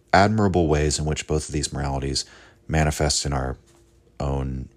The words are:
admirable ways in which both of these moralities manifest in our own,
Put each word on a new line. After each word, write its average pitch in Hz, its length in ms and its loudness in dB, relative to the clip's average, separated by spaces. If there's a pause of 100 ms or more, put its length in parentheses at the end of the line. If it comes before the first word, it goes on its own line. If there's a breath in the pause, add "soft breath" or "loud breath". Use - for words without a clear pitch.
(120)
admirable 98 560 4
ways 76 320 2
in 76 60 -4
which 76 220 -4
both 78 200 -2
of - 60 -8
these 71 180 -4
moralities 69 540 -4 (420 loud breath)
manifest 78 580 0
in 71 60 -2
our 65 240 -2 (640)
own, 67 580 -4